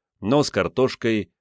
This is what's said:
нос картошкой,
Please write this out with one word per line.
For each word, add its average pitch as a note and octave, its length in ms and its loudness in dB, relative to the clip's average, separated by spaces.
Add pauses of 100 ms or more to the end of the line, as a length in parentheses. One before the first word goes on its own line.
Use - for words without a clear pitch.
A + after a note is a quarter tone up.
(200)
нос C3+ 320 0
картошкой, A2 880 -2